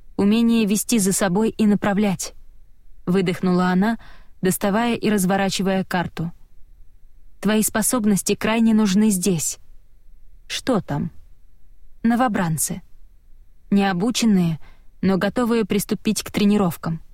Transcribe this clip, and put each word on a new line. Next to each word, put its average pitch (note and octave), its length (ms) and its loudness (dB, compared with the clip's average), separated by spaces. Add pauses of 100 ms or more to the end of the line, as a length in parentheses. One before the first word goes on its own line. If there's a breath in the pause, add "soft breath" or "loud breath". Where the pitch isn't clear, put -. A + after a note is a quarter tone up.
(160)
умение A3+ 480 4
вести G#3+ 340 0
за F#3+ 140 2
собой G3+ 380 2
и - 160 0
направлять», G3+ 680 0 (720)
выдохнула F3+ 640 2
она, F#3+ 320 2 (420 soft breath)
доставая G#3 540 0
и A3 160 -2
разворачивая F#3+ 720 0
карту. E3+ 480 -4 (1080)
«Твои G#3+ 220 2
способности G#3 720 0
крайне A3+ 400 2
нужны G#3+ 360 4
здесь». F#3 480 -2 (880)
«Что - 340 -2
там?» D#3 300 -6 (920)
«Новобранцы. G3 800 0 (880)
Необученные, G3 880 2 (440 soft breath)
но F#3+ 160 2
готовые A3+ 460 0
приступить - 580 -2
к - 80 -14
тренировкам. G3+ 720 0 (120)